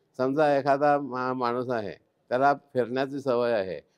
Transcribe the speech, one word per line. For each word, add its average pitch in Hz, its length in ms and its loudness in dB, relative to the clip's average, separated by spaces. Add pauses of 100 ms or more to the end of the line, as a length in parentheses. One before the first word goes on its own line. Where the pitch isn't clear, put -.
(180)
समजा 143 400 2
एखादा 143 400 2
मा-, 127 340 -4
माणूस 123 380 -2
आहे, 104 240 -4 (340)
त्याला 139 260 2
फिरण्याची 135 640 -4
सवय 120 320 0
आहे, 95 280 -4 (180)